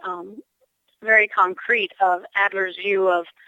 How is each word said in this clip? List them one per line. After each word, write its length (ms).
um, 380
very 240
concrete 640
of 220
Adler's 400
view 320
of 200